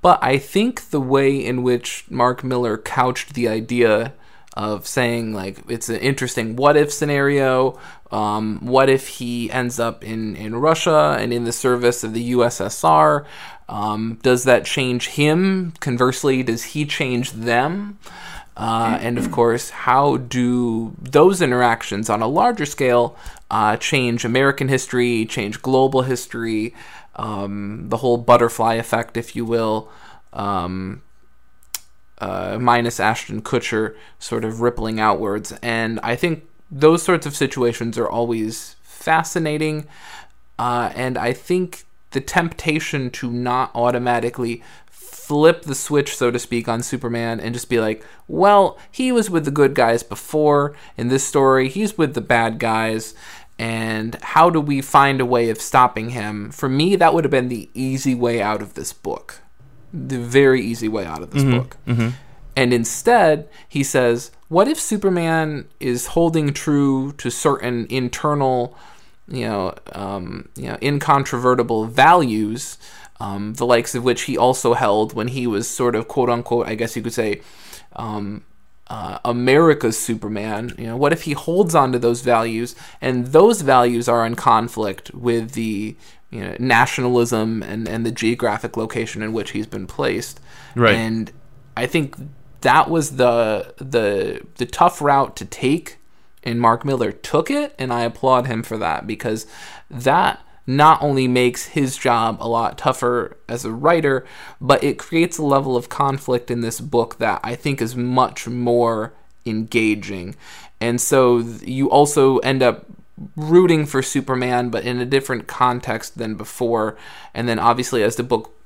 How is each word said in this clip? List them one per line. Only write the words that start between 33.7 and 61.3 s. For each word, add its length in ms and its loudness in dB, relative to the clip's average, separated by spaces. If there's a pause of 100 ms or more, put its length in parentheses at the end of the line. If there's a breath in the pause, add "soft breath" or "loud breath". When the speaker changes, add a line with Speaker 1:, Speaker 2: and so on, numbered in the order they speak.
Speaker 1:
sort 260 -6
of 160 -6
rippling 400 -2
outwards. 520 0 (100)
And 400 -4
I 140 -2
think 280 -2 (260)
those 320 4
sorts 240 0
of 80 -8
situations 640 -2
are 100 -2
always 720 -4
fascinating. 1040 -2 (720 loud breath)
Uh, 360 -2
and 220 -4
I 160 -2
think 520 -4 (260)
the 100 -4
temptation 880 -2
to 200 -8
not 440 -2
automatically 880 -2 (280 loud breath)
flip 720 2
the 120 -6
switch, 420 -2
so 140 2
to 80 -2
speak, 300 -4
on 140 -2
Superman 580 -4
and 140 -6
just 140 -10
be 120 2
like, 240 -2 (240 loud breath)
"Well, 480 4 (140 loud breath)
he 220 -2
was 180 2
with 140 0
the 60 -2
good 240 4
guys 280 4
before 720 0 (220 loud breath)
in 120 -4
this 160 2
story. 440 4
He's 280 -4
with 180 0
the 60 -2
bad 380 0
guys. 560 -2 (440 loud breath)
And 640 -4
how 280 4
do 100 2
we 200 0
find 400 2
a 60 2
way 220 2
of 120 -4
stopping 500 2
him?" 400 -8
For 180 -4
me, 280 2
that 180 4
would 100 2
have 60 2
been 180 2
the 260 -8
easy 400 -2
way 280 0
out 180 -2
of 140 -14
this 180 -10
book. 480 -12 (540)
The 240 -6
very 440 6
easy 260 -4
way 160 -4
out 180 -10
of 80 -14